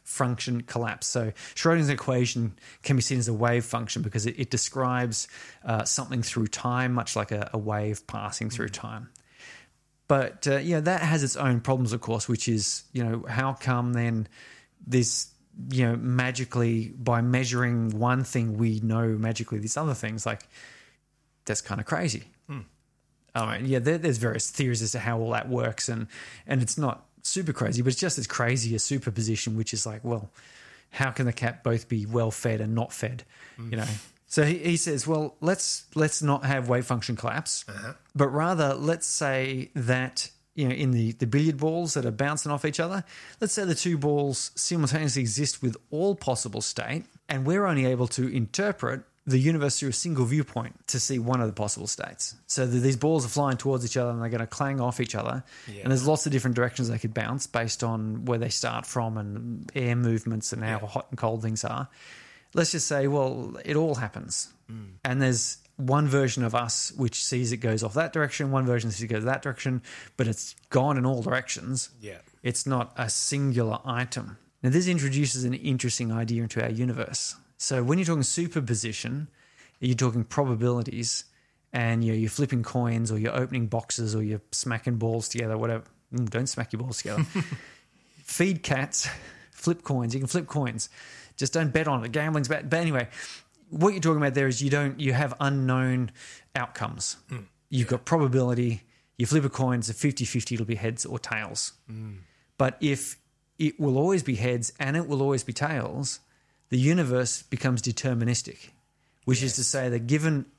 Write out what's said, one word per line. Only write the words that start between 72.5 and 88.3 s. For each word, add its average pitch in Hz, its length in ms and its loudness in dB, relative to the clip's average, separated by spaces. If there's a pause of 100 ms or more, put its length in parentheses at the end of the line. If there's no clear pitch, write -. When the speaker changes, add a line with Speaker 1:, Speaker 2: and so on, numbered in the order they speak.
Speaker 1:
not 131 300 -2
a 120 120 -2
singular 123 760 0
item. 120 520 -4 (280)
Now, 127 60 4
this 180 180 4
introduces 139 560 2
an 123 100 0
interesting 123 580 0
idea 117 300 0
into 113 200 -2
our 120 80 0
universe. 123 640 -2 (200)
So 131 260 0
when 135 160 4
you're 185 80 0
talking 160 180 2
superposition, 127 1040 -2 (520)
you're 127 140 2
talking 120 300 2
probabilities, 120 1000 0 (480)
and 117 320 2
you're, 113 120 2
you're 110 140 2
flipping 127 340 0
coins 117 480 0
or 110 60 0
you're 113 180 -2
opening 127 320 -2
boxes 113 480 -2
or 110 60 0
you're 107 180 -2 (100)
smacking 117 460 -2
balls 113 320 -2
together, 113 280 -2
whatever. 113 280 -2 (280)
Mm, 123 160 0
don't 120 200 -2
smack - 240 -4
your 110 100 -4
balls 123 160 -6
together. 147 260 0
Speaker 2:
<laughs> - 1000 -8
Speaker 1:
Feed 175 380 2